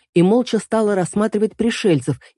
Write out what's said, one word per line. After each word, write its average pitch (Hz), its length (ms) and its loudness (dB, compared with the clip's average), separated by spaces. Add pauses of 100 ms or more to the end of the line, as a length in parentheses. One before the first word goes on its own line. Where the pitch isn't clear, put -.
(140)
и 175 80 4
молча 220 380 2
стала 208 360 -2
рассматривать 208 600 -2
пришельцев, 165 640 -2 (180)